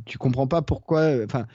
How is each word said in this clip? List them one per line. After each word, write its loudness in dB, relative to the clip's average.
tu -14
comprends 0
pas 0
pourquoi, 0
euh, 2
enfin, -4